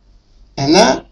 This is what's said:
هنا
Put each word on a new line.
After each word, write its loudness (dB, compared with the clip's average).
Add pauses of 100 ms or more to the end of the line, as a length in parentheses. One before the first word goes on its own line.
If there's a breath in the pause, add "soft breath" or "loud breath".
(600)
هنا 0